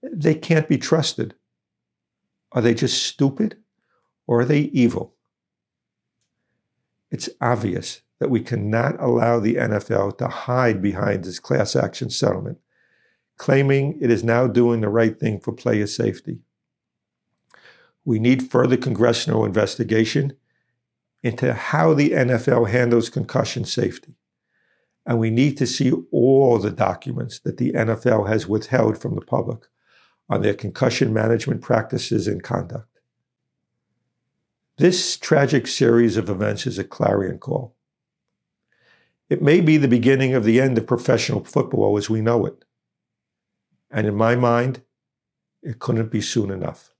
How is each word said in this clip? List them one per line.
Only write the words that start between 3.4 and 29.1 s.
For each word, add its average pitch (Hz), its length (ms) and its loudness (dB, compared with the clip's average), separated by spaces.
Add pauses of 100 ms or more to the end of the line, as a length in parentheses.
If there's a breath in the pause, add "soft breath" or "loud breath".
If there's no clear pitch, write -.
or 120 120 2
are 123 40 2
they 147 160 2
evil? - 540 0 (2000)
It's - 200 -8 (100)
obvious 107 600 -4 (180)
that 127 100 -2
we 117 100 2
cannot 117 600 -2
allow 120 400 2
the 107 180 0
N 110 140 0
F 101 180 -4
L 101 220 0
to - 160 -6
hide 123 520 0
behind 98 440 -2
this 90 160 -12
class - 340 -2
action - 340 -2
settlement, - 500 -4 (800)
claiming 139 640 2
it 120 120 2
is 101 100 2
now 117 240 2
doing 117 340 2
the 104 100 -2
right 113 280 2
thing 107 220 -4
for - 100 -6
player 107 380 -2
safety. - 500 -4 (1700 soft breath)
We 110 160 0
need 127 280 2
further 127 280 2
congressional 117 680 0
investigation 110 920 -2 (880)
into 120 300 -2
how 156 420 0
the 143 200 2
N 127 160 0
F 123 180 -2
L 120 180 2
handles 120 440 2
concussion 113 540 -4
safety. - 500 -6 (920)
And 120 120 0
we 110 120 0
need 135 280 2
to 127 80 0
see 127 260 0 (200)
all 131 460 4
the 101 120 -2
documents 117 680 -4
that - 160 -8
the 120 180 -2
N 113 160 0
F 110 160 -2
L 110 180 4
has 104 220 -2
withheld 110 520 0
from - 160 -6